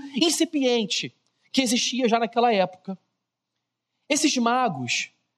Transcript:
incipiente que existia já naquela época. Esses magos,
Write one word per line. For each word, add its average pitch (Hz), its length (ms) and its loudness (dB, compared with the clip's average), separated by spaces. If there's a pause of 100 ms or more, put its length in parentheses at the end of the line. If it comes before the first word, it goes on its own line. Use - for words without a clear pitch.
(140)
incipiente 262 1000 0 (400)
que - 80 2
existia 240 480 0
já 233 100 4
naquela 233 340 2
época. 190 440 -2 (1120)
Esses 294 300 2
magos, 233 720 -2 (280)